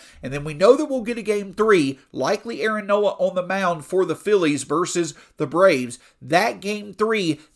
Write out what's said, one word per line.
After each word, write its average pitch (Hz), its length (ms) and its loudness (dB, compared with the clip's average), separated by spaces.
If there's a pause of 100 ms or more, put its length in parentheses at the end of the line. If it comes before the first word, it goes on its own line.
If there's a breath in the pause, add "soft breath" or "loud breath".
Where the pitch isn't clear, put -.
(240 loud breath)
and 165 100 -8
then 143 100 -6
we 151 120 -8
know 202 200 6
that 302 100 -2
we'll 262 180 -4
get 233 140 -6
a 233 40 -10
Game 202 320 -4
three, 180 460 2 (120 loud breath)
likely 202 500 -4
Aaron 214 260 -4
Nola 202 320 2
on 185 160 0
the 180 100 -4
mound 175 400 -2
for 185 180 0
the 160 120 -2
Phillies 156 480 2
versus 160 500 -2 (220 loud breath)
the 151 100 -4
Braves. 139 540 2 (200 soft breath)
That 185 400 0
Game 202 340 -8
three, 208 460 -2 (160 loud breath)